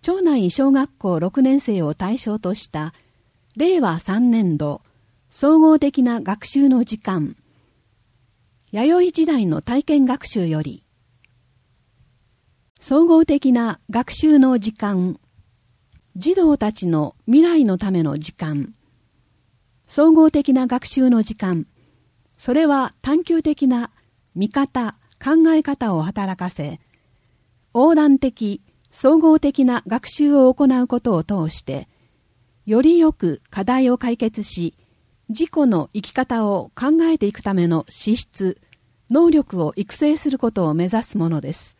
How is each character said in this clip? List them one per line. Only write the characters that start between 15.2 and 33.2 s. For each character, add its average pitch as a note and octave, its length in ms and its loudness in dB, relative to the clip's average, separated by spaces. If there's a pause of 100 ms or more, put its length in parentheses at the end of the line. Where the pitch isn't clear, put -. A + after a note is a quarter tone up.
児 D4+ 200 -2
童 D#4+ 200 2
た G#3+ 160 -2
ち G3 140 -12
の D#3 300 -2 (100)
未 C4+ 160 4
来 E4 240 4
の F#3+ 140 0
た G#3 100 -6
め F3 140 0
の D3 160 -4
時 - 140 -12
間。 D3 420 -8 (1120)
総 D#4+ 240 4
合 D#4+ 180 8
的 C#4+ 240 0
な B3+ 140 0
学 B3 180 -4
習 B3+ 240 0
の A3+ 140 2
時 A3 100 -6
間。 F#3 320 -4 (720)
そ - 160 -6
れ D#4+ 120 2
は C#4 360 0
探 D4+ 180 0
究 E4 220 -2
的 D4 260 -2
な A#3+ 240 -2 (440)
見 G3+ 140 -4
方、 C4+ 480 -4 (260)
考 D#4+ 280 2
え D#4 120 2
方 A#3+ 320 -4
を D#3 80 -2
働 F#3+ 340 -8
か F3+ 120 -8
せ、 D#3 300 -10 (960)
横 D4+ 220 4
断 D4 240 4
的、 A3 420 -6 (300)
総 D#4 280 2
合 D#4 200 6
的 C#4 260 0
な B3 220 0
学 A3+ 200 -6
習 D4 280 0
を C4 180 6
行 C#4+ 120 0 (160)
う B3 60 -2
こ A#3+ 120 -4
と A3+ 160 -2
を E3 80 -2
通 F3 260 -4
し - 140 -12
て、 C3+ 240 -10 (800)
よ G#3+ 160 2
り E4 180 4
よ D#4 140 4
く E3 360 -4